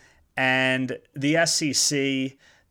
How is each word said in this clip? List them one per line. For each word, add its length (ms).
and 640
the 220
S 240
E 100
C, 640